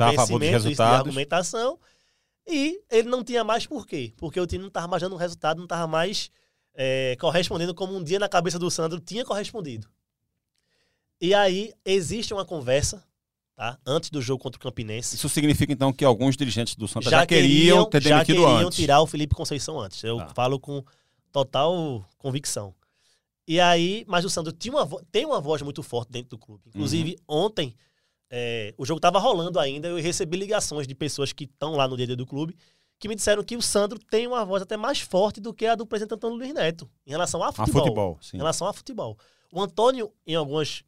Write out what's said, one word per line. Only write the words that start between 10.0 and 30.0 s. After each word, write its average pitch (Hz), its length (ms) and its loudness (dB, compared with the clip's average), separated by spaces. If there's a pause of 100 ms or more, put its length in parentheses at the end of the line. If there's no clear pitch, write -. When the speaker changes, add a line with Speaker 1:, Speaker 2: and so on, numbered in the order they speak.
Speaker 2:
E 175 120 0
aí, 202 400 2 (120)
existe 190 500 -2
uma 196 100 -6
conversa, 147 600 -2 (500)
tá? 117 320 -10
Antes 143 240 -2
do 147 100 -4
jogo 123 220 -4
contra 123 160 -12
o - 20 -20
Campinense. 117 540 -8
Speaker 1:
Isso - 140 -4
significa, 147 440 2
então, 135 200 2
que 139 120 -2
alguns 131 320 4
dirigentes 117 380 -2
do 110 140 -6
Santa 113 200 -6
já 156 120 6
Speaker 2:
Já 175 60 4
Speaker 1:
queriam 165 580 8
Speaker 2:
queriam, - 60 -2
Speaker 1:
ter 147 120 4
Speaker 2:
já 131 140 4
Speaker 1:
demitido 160 280 6
Speaker 2:
queriam 131 120 8 (100)
Speaker 1:
antes. - 100 -4
Speaker 2:
tirar 143 240 6
o 160 60 4
Felipe 147 300 -4
Conceição 151 420 -6
antes. 101 240 -10
Eu 113 140 -4
Speaker 1:
Tá. 87 180 -8
Speaker 2:
falo 127 240 0
com 143 240 -10 (480)
total 143 760 0 (140)
convicção. 127 560 -6 (720)
E 165 140 2
aí, 175 480 4
mas 175 160 0
o - 60 -4
Sandro 160 220 -4
tinha 247 220 -10
uma 285 100 2
vo-, 160 180 -8 (100)
tem 233 120 0
uma 269 160 -2
voz 147 220 -2
muito 143 200 -8
forte 117 280 -6
dentro 123 200 -12
do 113 80 -16
clube. 104 300 -20
Inclusive, 156 480 -4 (120)
Speaker 1:
Uhum. 151 160 2
Speaker 2:
ontem, 180 320 -4 (540)
é, 117 460 -6
o 143 80 -10
jogo 156 160 -4
tava 175 200 4
rolando 180 400 0
ainda, 147 280 -4
eu 175 80 -4
recebi 170 400 -4